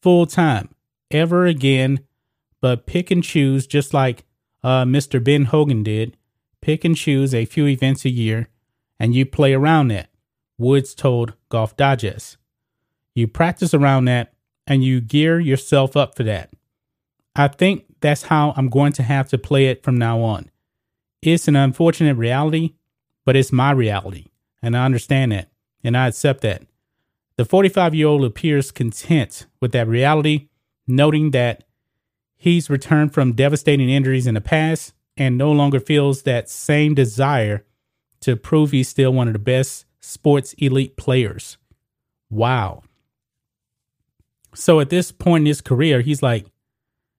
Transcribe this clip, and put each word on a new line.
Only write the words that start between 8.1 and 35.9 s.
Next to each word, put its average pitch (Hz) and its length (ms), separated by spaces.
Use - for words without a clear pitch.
year, 113 400
and 117 160
you 135 100
play 135 280
around 147 340
that," 98 240
Woods 135 340
told 120 400
Golf 110 260
Digest. 135 640
"You 117 120
practice 170 460
around 135 320
that, 123 260
and 135 160
you 131 180
gear 151 380
yourself 135 580
up 135 180
for 127 80
that. 98 300
I 143 120
think 185 380
that's 147 240
how 147 320
I'm 131 140
going 139 240
to 135 100
have 135 260
to 127 100
play 135 260
it 127 180
from 123 140
now 117 240
on. 110 300
It's 160 240
an 147 80
unfortunate 147 600
reality, 147 600
but 131 100
it's 135 160
my 131 200
reality, 101 540
and 117 160
I 123 100
understand 131 460
that, 95 200
and 123 120
I 127 120
accept 131 340
that." 104 220
The 120 80
forty-five-year-old 160 760
appears 139 480
content - 760
with 120 120
that 117 160
reality, 147 640
noting 151 440
that 123 320
he's 175 360
returned 151 420
from 131 200
devastating 139 560
injuries 131 360
in 123 80
the 101 80
past 160 520
and 131 220
no 143 140
longer 143 280
feels 139 440